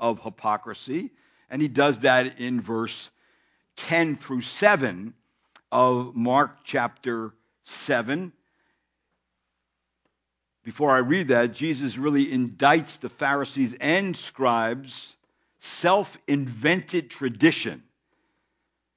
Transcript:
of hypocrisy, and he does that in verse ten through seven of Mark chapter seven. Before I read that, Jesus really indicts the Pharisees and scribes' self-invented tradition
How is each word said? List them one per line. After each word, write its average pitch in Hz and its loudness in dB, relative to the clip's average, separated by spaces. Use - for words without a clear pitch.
of 117 -2
hypocrisy, 113 -6
and 135 -4
he 151 2
does 135 2
that 127 2
in 123 -2
verse 113 -6
ten 165 -2
through - -6
seven 117 0
of 123 2
Mark 127 0
chapter 117 -6
seven. 143 -4
Before 139 0
I 131 6
read 143 2
that, 120 4
Jesus 135 -4
really 139 2
indicts 135 2
the 117 -10
Pharisees 139 -2
and 175 0
scribes' 123 -2
self-invented 156 0
tradition 120 0